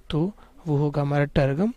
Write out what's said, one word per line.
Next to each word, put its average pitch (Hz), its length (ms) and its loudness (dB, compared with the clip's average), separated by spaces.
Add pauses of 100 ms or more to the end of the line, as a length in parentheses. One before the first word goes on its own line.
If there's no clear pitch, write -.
तो 156 100 -2 (480)
वो 151 100 0
होगा 147 240 0
हमारा 143 260 0
tergum, 147 500 0